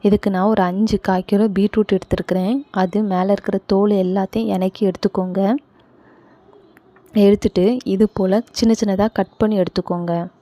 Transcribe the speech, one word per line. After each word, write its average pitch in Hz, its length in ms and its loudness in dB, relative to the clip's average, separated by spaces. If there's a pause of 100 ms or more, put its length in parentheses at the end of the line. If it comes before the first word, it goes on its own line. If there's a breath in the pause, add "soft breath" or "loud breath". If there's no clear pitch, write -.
இதுக்கு 202 280 2
நான் 185 180 0
ஒரு 202 160 2
அஞ்சு 202 380 0
கால் 185 220 -2
கிலோ 208 280 2
பீட்ரூட் 208 400 2
எடுத்துருக்கிறேன். 185 580 -2 (260)
அது 185 220 0
மேல 185 320 -2
இருக்கிற 196 240 -4 (140)
தோல் 202 320 2
எல்லாத்தையும் 196 500 -2
இணக்கி 185 340 -2
எடுத்துக்கோங்க. 185 500 -4 (1700 soft breath)
எடுத்துட்டு 202 540 4 (260)
இது 202 140 2 (100)
போல 196 260 0 (160)
சின்ன 226 220 4
சின்னதா 202 280 0 (120)
கட் - 180 -6
பண்ணி 214 240 0
எடுத்துக்கோங்க. 175 480 -4 (300)